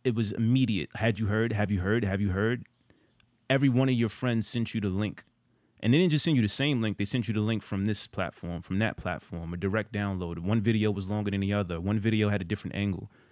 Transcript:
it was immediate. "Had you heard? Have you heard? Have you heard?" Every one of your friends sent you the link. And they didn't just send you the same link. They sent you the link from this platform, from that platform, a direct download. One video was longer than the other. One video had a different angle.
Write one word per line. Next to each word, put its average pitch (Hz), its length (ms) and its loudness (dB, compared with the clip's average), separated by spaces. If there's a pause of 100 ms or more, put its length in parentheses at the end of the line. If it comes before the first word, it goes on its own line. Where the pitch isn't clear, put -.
it 123 120 0
was 107 160 0
immediate. 113 640 2
"Had 107 240 0
you 110 80 0
heard? 110 260 0
Have 104 180 0
you 95 100 2
heard? 107 220 0
Have 98 180 0
you 101 100 0
heard?" 110 320 -2 (840)
Every 135 200 4
one 131 200 4
of 127 60 2
your 117 140 2
friends 117 380 0
sent 117 260 -2
you 110 80 -2
the 101 80 0
link. 98 360 -2 (560)
And 113 120 4
they 147 40 6
didn't 175 140 4
just 151 140 2
send 160 100 4
you 123 80 6
the 101 60 2
same 135 320 0
link. 107 160 -2
They 101 80 -2
sent 123 240 -2
you 110 40 -2
the 107 80 0
link 107 220 -2
from 98 220 -2
this 107 220 -2
platform, 85 540 -6
from 95 180 -2
that 107 180 -2
platform, 85 560 -8
a 87 40 -6
direct 101 360 -2
download. 92 460 -4
One 101 220 2
video 107 300 2
was 95 180 -4
longer 104 220 -2
than 98 80 0
the 98 140 0
other. 90 260 -2
One 101 200 0
video 107 300 2
had 101 120 0
a 87 40 -8
different 98 300 -6
angle. 101 340 -2 (220)